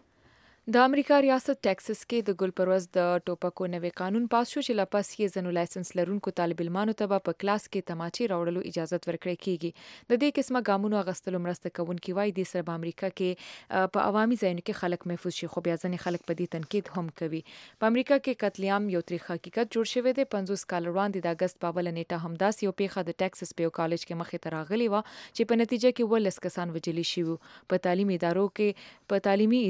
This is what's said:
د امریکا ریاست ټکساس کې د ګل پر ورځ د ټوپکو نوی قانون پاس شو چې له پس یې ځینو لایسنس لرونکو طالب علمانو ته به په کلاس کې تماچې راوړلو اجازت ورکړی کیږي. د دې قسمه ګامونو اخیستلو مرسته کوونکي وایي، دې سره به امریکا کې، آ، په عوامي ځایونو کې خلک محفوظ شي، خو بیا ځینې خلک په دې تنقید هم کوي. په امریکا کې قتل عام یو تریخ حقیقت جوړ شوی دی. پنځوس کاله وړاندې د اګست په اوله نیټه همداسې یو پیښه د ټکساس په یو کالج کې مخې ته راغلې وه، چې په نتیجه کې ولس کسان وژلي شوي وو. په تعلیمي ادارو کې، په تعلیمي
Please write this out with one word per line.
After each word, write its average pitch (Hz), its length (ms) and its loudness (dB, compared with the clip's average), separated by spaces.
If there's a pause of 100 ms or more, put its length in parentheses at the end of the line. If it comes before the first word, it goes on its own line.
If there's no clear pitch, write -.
(680)
د 226 80 2
امریکا 277 460 6
ریاست 269 420 2
ټکساس 202 420 -2
کې 233 220 0
د 196 120 2
ګل 190 160 2
پر 185 120 2
ورځ 185 280 2
د 175 300 4
ټوپکو 180 400 -2
نوی 175 240 -4 (100)
قانون 202 320 0
پاس 240 200 4
شو 294 80 -2
چې 262 200 0
له 190 40 2
پس 202 280 -2
یې 208 140 -2 (100)
ځینو 180 220 -2
لایسنس 175 380 -4
لرونکو 185 440 -2
طالب 170 240 0
علمانو 196 280 0
ته 214 200 -2
به 196 60 4 (100)
په 165 160 0
کلاس 208 240 2
کې 196 220 -4
تماچې 170 420 -4
راوړلو 170 380 0
اجازت 170 380 -4
ورکړی 175 360 -4
کیږي. 170 260 -2 (400)
د 240 100 4
دې 285 160 2
قسمه 254 240 0
ګامونو 208 380 2
اخیستلو 185 460 -2
مرسته 175 340 -4
کوونکي 175 340 -4
وایي، 202 200 0
دې 180 180 -4
سره 175 120 -2
به 165 100 -4
امریکا 165 360 -4
کې، 180 220 -2 (380)
آ، 190 180 2
په 190 140 0
عوامي 214 420 4
ځایونو 175 240 0
کې 214 60 -2
خلک 175 340 -2
محفوظ 175 260 -4
شي، - 140 -6
خو 170 140 -6
بیا 170 160 0
ځینې 180 200 -2
خلک 170 320 -2
په 170 60 0
دې 175 120 -2 (100)
تنقید 180 400 -4
هم 175 100 -2 (160)
کوي. 160 200 -4 (360)
په 220 80 4
امریکا 247 320 4
کې 269 140 -2 (120)
قتل 196 240 -2
عام 202 280 0
یو 170 40 0
تریخ 170 300 -6
حقیقت 196 440 -4
جوړ 226 200 0
شوی 254 180 2
دی. 262 240 0
پنځوس 190 380 -2
کاله 175 180 -2
وړاندې 196 320 0
د 170 120 0
اګست 180 280 0
په 170 80 0
اوله 175 240 -2
نیټه 170 200 -4 (100)
همداسې 190 420 0
یو 185 140 -2
پیښه 185 260 -2
د 170 160 -4
ټکساس - 320 -6
په 165 120 2
یو 160 120 -4
کالج 165 240 0
کې 175 160 -8
مخې 170 240 -8
ته - 120 -6
راغلې 196 360 0
وه، 208 100 2 (300)
چې - 160 2
په 233 60 4 (100)
نتیجه 240 320 4
کې 240 160 2
ولس 214 340 2
کسان 175 300 -4
وژلي 165 380 -2
شوي 175 180 0
وو. 160 80 -8 (280)
په 185 200 2
تعلیمي 185 340 2
ادارو 175 240 4 (100)
کې، 208 320 0 (200)
په 196 200 2
تعلیمي 220 420 6